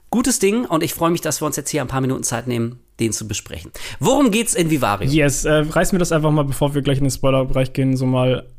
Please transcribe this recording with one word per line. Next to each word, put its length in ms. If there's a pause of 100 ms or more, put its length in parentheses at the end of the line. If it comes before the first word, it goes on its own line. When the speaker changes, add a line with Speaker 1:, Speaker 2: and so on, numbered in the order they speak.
(100)
Speaker 1:
gutes 300
Ding 240
und 180
ich 100
freue 180
mich, 100
dass 200
wir 60
uns 80
jetzt 160
hier 120
ein 60
paar 120
Minuten 240
Zeit 240
nehmen, 320 (180)
den 140
zu 160
besprechen. 420 (300)
Worum 320
geht's 220
in 140
Vivarium? 440
Speaker 2:
Yes, 320
äh, 80
reißen 400
wir 80
das 100
einfach 220
mal, 100
bevor 320
wir 80
gleich 160
in 60
den 80
Spoilerbereich 600
gehen, 220
so 100
mal 420 (100)